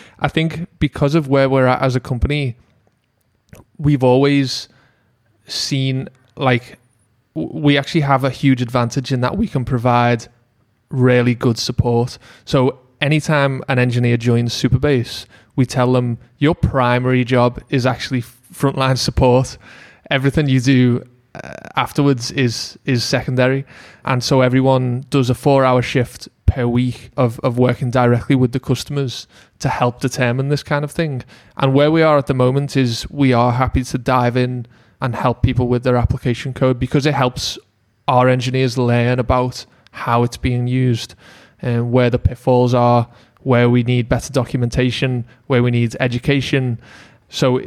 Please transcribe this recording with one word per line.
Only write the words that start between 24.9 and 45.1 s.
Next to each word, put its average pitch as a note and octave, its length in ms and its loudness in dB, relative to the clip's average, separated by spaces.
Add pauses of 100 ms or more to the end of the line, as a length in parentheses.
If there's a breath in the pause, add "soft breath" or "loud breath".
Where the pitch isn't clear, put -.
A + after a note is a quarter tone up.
does C3 200 0
a B2+ 40 0
four-hour C3 480 2
shift - 460 -4 (180)
per B2 200 2
week B2 500 -2
of, B2 240 0
of B2 180 -2
working B2 320 0
directly B2 460 2
with B2+ 160 2
the C3 80 -4
customers C#3 640 -6 (340 soft breath)
to C3+ 80 -2
help B2 320 -2
determine C3 480 -2
this D3 140 -2
kind D3 220 -4
of C#3+ 60 -10
thing. C#3+ 320 -6 (340 loud breath)
And C3+ 160 0
where C#3+ 180 4
we D#3+ 120 4
are D#3 160 4
at C3+ 80 -2
the - 80 -2
moment C3 420 0
is B2 340 0
we C#3 220 2
are A#2+ 200 2
happy B2+ 320 0
to - 140 -6
dive B2 380 0
in B2 300 -2 (340 soft breath)
and B2 140 -2
help A#2+ 280 -2
people B2 260 0
with B2 160 0
their B2 120 2
application B2 560 -4
code C3 260 0
because B2+ 280 -2
it D3+ 80 0
helps - 440 -4 (480)
our B2+ 220 4
engineers B2+ 480 -2
learn A#2+ 420 0
about B2+ 460 -2 (280 soft breath)
how A#2+ 320 -2
it's A#2 120 -4
being B2 300 -2
used B2+ 480 -2 (460 loud breath)
and A#2+ 320 -2
where B2 180 4
the G#2 80 0
pitfalls B2 560 0
are, A#2+ 340 2 (340 soft breath)
where B2 280 2
we B2 140 2
need B2 240 -2
better B2+ 240 -4
documentation, B2+ 920 -2 (220 soft breath)